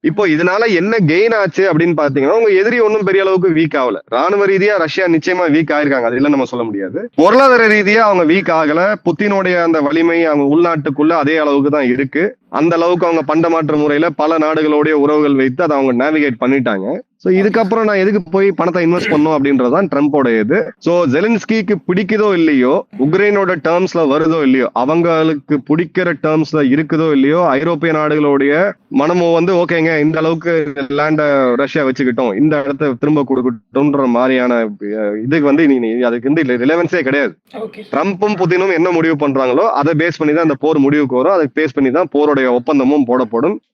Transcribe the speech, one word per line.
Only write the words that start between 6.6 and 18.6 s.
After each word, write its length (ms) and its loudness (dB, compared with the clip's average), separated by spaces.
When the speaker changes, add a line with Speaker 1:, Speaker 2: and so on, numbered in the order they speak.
Speaker 1:
முடியாது. 500 -8
பொருளாதார 540 4
ரீதியா 280 2
அவங்க 360 2
வீக் 240 0
ஆகல. 380 0
புத்தினுடைய 580 0
அந்த 180 0
வலிமை 440 0
அவங்க 320 2
உள்நாட்டுக்குள்ள 520 0
அதே 280 0
அளவுக்கு 340 2
தான் 160 0
இருக்கு. 500 -2
அந்த 260 0
அளவுக்கு 320 0
அவங்க 280 0
பண்டமாற்று 420 0
முறையில 340 0
பல 280 -2
நாடுகளுடைய 520 0
உறவுகள் 440 2
வைத்து 300 0
அதை 120 0
அவங்க 340 0
நேவிகேட் 300 -2
பண்ணிட்டாங்க. 580 -2
So, 160 -2
இதுக்கப்புறம் 500 0
நான் 120 0
எதுக்கு 260 0
போய் 300 0
பணத்தை 340 -2